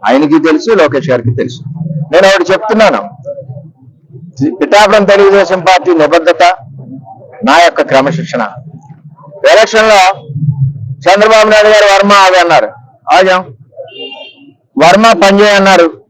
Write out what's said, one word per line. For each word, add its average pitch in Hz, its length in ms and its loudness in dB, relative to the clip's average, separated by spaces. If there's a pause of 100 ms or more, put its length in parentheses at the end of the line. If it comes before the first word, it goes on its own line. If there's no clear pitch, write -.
ఆయనకి 147 320 0
తెలుసు, 160 320 -2
లోకేష్ 147 380 -2
గారికి 117 260 -2
తెలుసు. - 240 -8 (540)
నేను 285 140 4
ఒకటి 185 240 0
చెప్తున్నాను, 196 580 -2 (1500)
పిఠాపురం 208 440 2
తెలుగుదేశం 196 540 2
పార్టీ 180 340 0
నిబద్ధత, 165 500 0 (1000)
నా 156 180 2
యొక్క 160 180 0
క్రమశిక్షణ. 135 600 -4 (1080)
ఎలక్షన్ 220 380 2
లో 208 120 4 (920)
చంద్రబాబు 214 580 0
నాయుడు 214 180 2
గారు 214 260 4
"వర్మ 202 200 2
ఆగు" 190 260 4
అన్నారు, 156 300 0 (440)
ఆగాం. 185 280 2 (1400)
"వర్మ 202 280 2
పని 196 280 0
చేయి" 208 120 4
అన్నారు 190 400 2 (180)